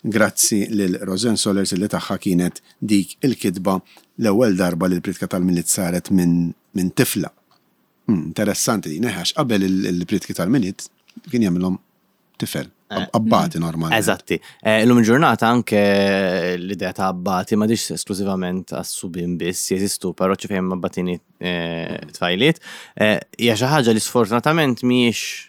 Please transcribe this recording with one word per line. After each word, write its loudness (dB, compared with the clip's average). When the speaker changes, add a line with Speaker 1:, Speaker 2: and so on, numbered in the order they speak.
Speaker 1:
Grazzi 2
lil 0
Rosen -2
Solers 0
li 0
tagħha -4
kienet 0
dik 0
il-kitba 0
l-ewwel 4
darba 0
li 2
l-pritka -6
tal-miliet 0
saret -2
minn, 4
minn -2
tifla. 0
Hmm, 0
interessanti -2
din, -2
eh, -4
għax -4
qabel 2
il-, 2
il-pritka -2
tal-miliet -2
kien 2
jagħmilhom 0
tifel. -6
Speaker 2:
Eh, -12
Speaker 1:
Ab-, -6
abbati 2
Speaker 3:
mm. -2
Speaker 1:
normalment. -2
Speaker 2:
Eżatti. 0
Eh, 4
illum 6
il-ġurnata 4
anke 2
l-idea -6
ta' -2
abbati -2
ma 2
diċ 0
esklużivament -4
għas-subien -6
biss, -4
jeżistu -2
parroċċi 0
fejn -2
abbatini, -4
eh, -6
Speaker 1:
Mm. -16
Speaker 2:
tfajliet. 0
Eh, 2
hija 2
xi 2
ħaġa 4
li 4
sfortunatament 2
mhijiex 2